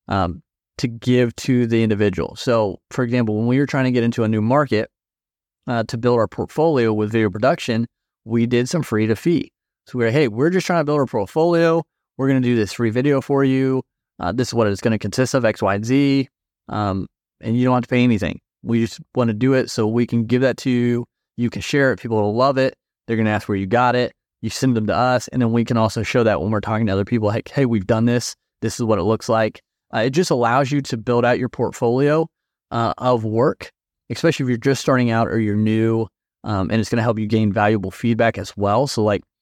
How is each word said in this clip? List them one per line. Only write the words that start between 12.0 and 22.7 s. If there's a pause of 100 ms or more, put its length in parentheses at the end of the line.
We're
gonna
do
this
free
video
for
you. (360)
Uh,
this
is
what
it's
gonna
consist
of,
X,
Y,
and
Z. (400)
Um, (340)
and
you
don't
have
to
pay
anything. (220)
We
just (140)
wanna
do
it
so
we
can
give
that
to
you. (300)
You
can
share
it.
People
will
love
it. (300)